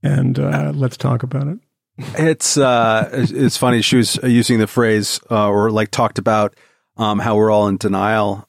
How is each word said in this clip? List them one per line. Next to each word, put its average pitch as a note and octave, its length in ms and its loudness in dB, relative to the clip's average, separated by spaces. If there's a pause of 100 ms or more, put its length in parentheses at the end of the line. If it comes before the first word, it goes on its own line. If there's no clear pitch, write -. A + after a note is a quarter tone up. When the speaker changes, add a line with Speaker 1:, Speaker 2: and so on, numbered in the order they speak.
Speaker 1:
and, C#3 360 0
uh, C#3+ 380 -2
let's C3 220 -4
talk B2+ 260 -2
about C3 240 -4
it. F#3 120 -8 (580)
Speaker 2:
It's, D#3 400 0
uh, A#2 560 2
it's, A#2+ 180 -2
it's B2+ 260 0
funny. A#2+ 240 2
She A#2 160 0
was A2+ 260 0
using A#2+ 360 2
the G#2+ 80 2
phrase, A2 520 0 (120)
uh, G#2+ 180 2
or, G#2 220 2
like, G#2+ 200 -2
talked A#2 280 -2
about, G#2+ 360 0 (420)
um, G#2+ 220 0
how G#2+ 180 0
we're G#2+ 140 4
all G#2 160 4
in G2 100 0
denial, G2+ 720 -2